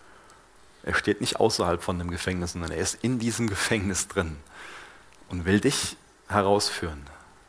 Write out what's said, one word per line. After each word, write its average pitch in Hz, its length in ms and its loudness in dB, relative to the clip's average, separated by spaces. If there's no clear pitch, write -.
Er 82 100 -2
steht - 260 0
nicht - 200 0
außerhalb 90 440 2
von 90 160 0
dem 87 100 -4
Gefängnis, 87 440 -2
sondern 85 180 -4
er 78 60 -4
ist - 260 -2
in 123 160 0
diesem 113 300 0
Gefängnis 98 580 0
drin 82 300 -2
und 90 180 -6
will 98 140 6
dich - 380 0
herausführen, 98 760 2